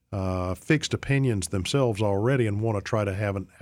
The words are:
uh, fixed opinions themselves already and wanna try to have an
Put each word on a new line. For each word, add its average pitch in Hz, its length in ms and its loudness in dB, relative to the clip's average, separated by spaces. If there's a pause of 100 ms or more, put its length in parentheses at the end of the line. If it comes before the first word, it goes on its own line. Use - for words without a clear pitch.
(120)
uh, 92 420 -2
fixed - 400 -2
opinions 123 540 0
themselves 107 540 0
already 110 440 2
and 104 160 -2
wanna 110 200 0
try 107 240 0
to 98 80 -2
have 101 220 -2
an 98 120 -6 (140)